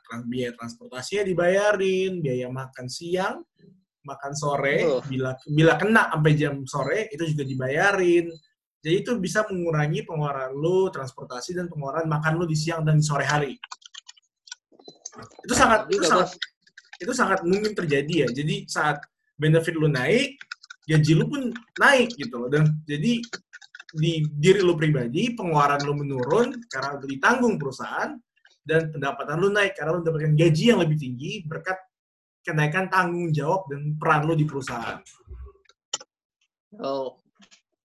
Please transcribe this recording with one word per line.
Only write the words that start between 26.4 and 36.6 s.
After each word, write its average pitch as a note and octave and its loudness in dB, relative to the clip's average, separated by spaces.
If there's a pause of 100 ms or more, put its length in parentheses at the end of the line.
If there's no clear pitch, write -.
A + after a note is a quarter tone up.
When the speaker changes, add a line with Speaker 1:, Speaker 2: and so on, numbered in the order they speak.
Speaker 1:
karena C#3 -6
udah C3+ -10
ditanggung G#3 2
perusahaan, C3+ -6 (520)
dan D#3+ 0
pendapatan C#3 -6
lu G3 4
naik G3+ 0
karena D#3 -2
lu E3+ -4
mendapatkan D3+ 0
gaji E3 6 (100)
yang F#3+ 4
lebih D3+ 2
tinggi C#3+ -8
berkat F#3 -8 (640)
kenaikan D#3 0
tanggung F3 0
jawab D#3+ 0
dan D3 -4
peran D#3 2
lu E3 2
di D3+ 4
perusahaan. A#2+ -6 (1800)